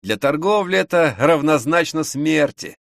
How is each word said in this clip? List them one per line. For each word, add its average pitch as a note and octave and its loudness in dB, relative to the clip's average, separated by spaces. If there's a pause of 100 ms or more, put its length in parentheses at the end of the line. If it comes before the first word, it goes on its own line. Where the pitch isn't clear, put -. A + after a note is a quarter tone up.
Для G#2 -4
торговли F3+ 0
это E3 0
равнозначно D#3 2
смерти D3 -2 (120)